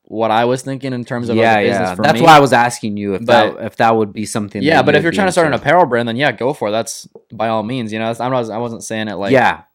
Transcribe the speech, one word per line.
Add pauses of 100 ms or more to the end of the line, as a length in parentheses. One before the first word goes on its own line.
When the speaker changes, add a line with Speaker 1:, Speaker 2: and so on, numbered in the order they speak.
Speaker 1:
what
I
was
thinking
in
terms
of,
like,
Speaker 2:
Yeah,
Speaker 1:
a
business
Speaker 2:
yeah.
Speaker 1:
for
Speaker 2:
That's
Speaker 1:
me.
Speaker 2:
why
I
was
asking
you
if
Speaker 1:
But
Speaker 2:
that,
if
that
would
be
something
Speaker 1:
Yeah,
Speaker 2:
that
Speaker 1:
but
Speaker 2:
you
Speaker 1:
if
Speaker 2:
would
Speaker 1:
you're
Speaker 2:
be
Speaker 1:
trying
to
start
an
Speaker 2:
interested.
Speaker 1:
apparel
brand,
then
yeah,
go
for
it.
That's (240)
by
all
means,
you
know.
That's,
I'm
not,
I
wasn't
saying
it
like
Speaker 2:
Yeah. (140)